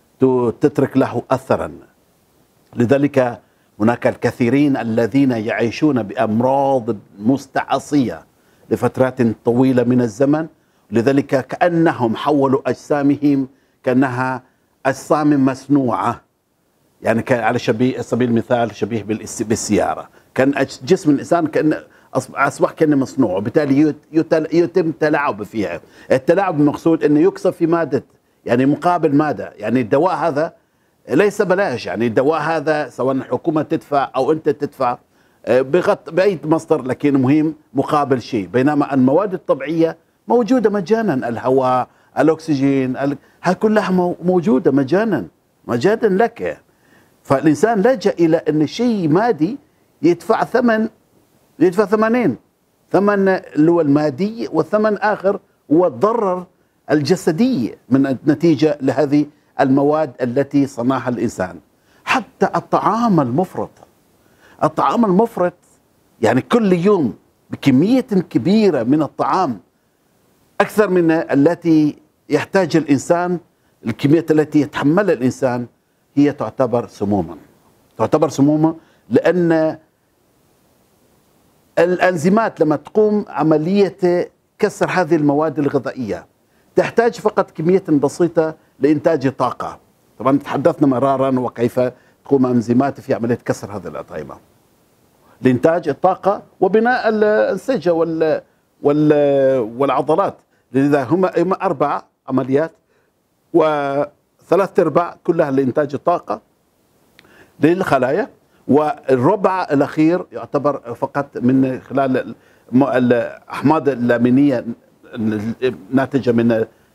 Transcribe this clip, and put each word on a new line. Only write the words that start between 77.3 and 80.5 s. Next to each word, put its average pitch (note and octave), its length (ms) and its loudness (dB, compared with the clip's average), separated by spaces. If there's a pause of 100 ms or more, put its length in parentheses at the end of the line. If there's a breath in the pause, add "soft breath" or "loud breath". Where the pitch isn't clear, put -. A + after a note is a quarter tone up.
تعتبر D3+ 320 0
سموما D3+ 460 2 (340 loud breath)
لأن E3 680 2 (2000)